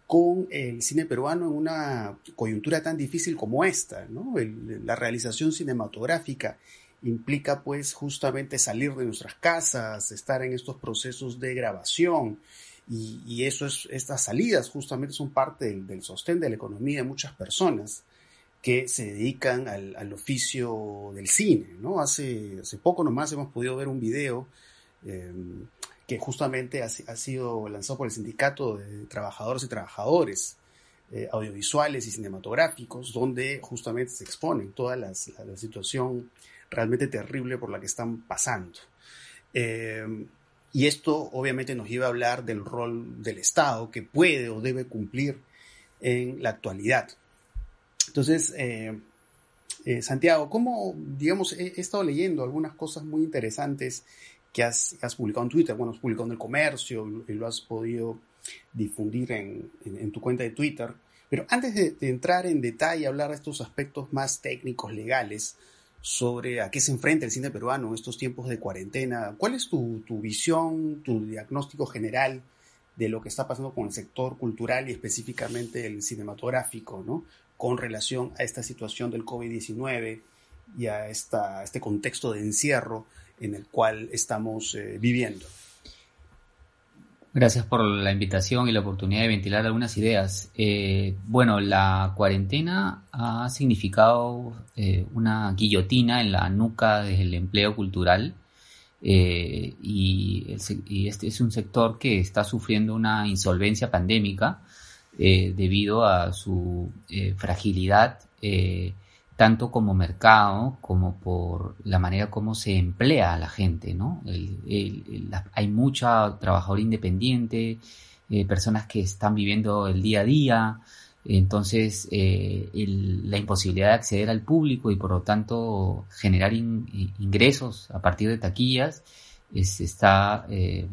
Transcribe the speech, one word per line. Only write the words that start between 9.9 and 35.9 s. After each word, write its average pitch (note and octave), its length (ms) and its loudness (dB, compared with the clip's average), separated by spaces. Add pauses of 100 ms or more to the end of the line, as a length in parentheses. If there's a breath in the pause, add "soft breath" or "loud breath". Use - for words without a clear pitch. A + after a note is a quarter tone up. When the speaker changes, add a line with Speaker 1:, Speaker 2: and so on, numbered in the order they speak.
Speaker 1:
estar C3 300 -4
en B2+ 120 -4
estos B2+ 220 -8
procesos B2 600 -8
de B2+ 160 -6
grabación, B2 840 0 (500 loud breath)
y, A2+ 380 -8
y A#2+ 180 -4
eso C#3 220 -4
es, - 240 -8
estas C3+ 340 -6
salidas D#3+ 460 0
justamente C#3+ 420 -8
son C#3+ 160 -6
parte C3+ 380 -2
del, G2 200 -6
del F#2+ 160 -12
sostén E3+ 380 -4
de D3+ 80 0
la A2+ 80 -4
economía A#2 460 -6
de B2+ 60 -4
muchas C#3 240 -10
personas A#2 680 -2 (580 soft breath)
que B2+ 260 0
se A2 260 -4
dedican B2+ 540 -2
al, G2 300 -10
al G2+ 160 -12
oficio G#2+ 1000 -6
del G2 120 -10
cine, F3 400 4 (140)
¿no? E3+ 200 -4
Hace, A#2 600 -4
hace - 180 -12
poco F3+ 240 2
nomás D3 300 -2
hemos C#3+ 180 -8
podido B2+ 240 -4
ver C#3 140 -6
un C3+ 100 -6
video, B2+ 480 -2 (580 soft breath)
em, F2+ 640 -12 (400 loud breath)
que B2 120 -6
justamente C3 680 -4
ha, A2+ 40 -6
si-, - 200 -10
ha A#2 80 -12
sido A#2+ 520 -6
lanzado G#2 280 -8
por C3 100 -6
el G#2+ 60 -6
Sindicato A2+ 640 -4
de G#2 300 -14
Trabajadores A2 580 -8
y B2+ 40 -10
Trabajadores, A2 880 -2 (540 soft breath)
eh, A2 220 -8
Audiovisuales A2+ 760 -2
y A2 60 -8
Cinematográficos, A#2 1000 -4
donde B2+ 480 -2
justamente B2 520 -6
se - 100 -14
expone C3+ 440 -4
toda B2 280 -6
las, G2 420 -10
la, A2+ 80 -18
la F#2+ 120 -16
situación B2 760 -6 (400 soft breath)